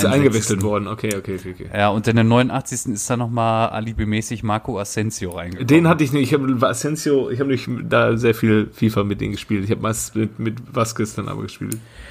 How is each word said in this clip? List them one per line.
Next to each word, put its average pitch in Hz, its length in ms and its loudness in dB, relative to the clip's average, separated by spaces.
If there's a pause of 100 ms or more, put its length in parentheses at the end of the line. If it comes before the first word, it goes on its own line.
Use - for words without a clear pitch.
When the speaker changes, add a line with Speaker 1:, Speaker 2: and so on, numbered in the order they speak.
Speaker 1:
einundsechzigsten. - 60 4
Speaker 2:
eingewechselt 113 500 2
worden. 104 260 0
Okay, 107 300 -4
okay, 95 200 -6
okay, 92 160 -12
okay. 101 200 -12
Speaker 1:
Ja, 104 160 4
und 107 180 0
in 113 80 4
der 113 80 6
neunundachtzigsten 123 720 0
ist 104 160 -6
dann 120 80 0
nochmal 113 520 0
alibimäßig 110 720 -4
Marco 110 360 -2
Asensio 104 540 -4
reingekommen. 87 340 -8
Speaker 2:
Den 160 200 6
hatte 160 160 4
ich 131 120 2
nicht. 139 180 2
Ich - 20 6
hab 131 280 0
Asensio, 139 680 0
ich 120 120 -4
hab 139 60 0
nicht 135 220 -2 (220)
da 117 260 4
sehr 117 180 4
viel 107 380 2
fifa 107 320 2
mit 101 160 -4
denen 104 120 -4
gespielt. 101 320 -2
Ich 101 60 -2
hab 107 120 0
meist 113 340 -4
mit, 110 220 -2
mit 113 360 -6
Vasquez 113 400 -2
dann 104 140 -6
aber 104 140 -6
gespielt. 104 340 -8 (340)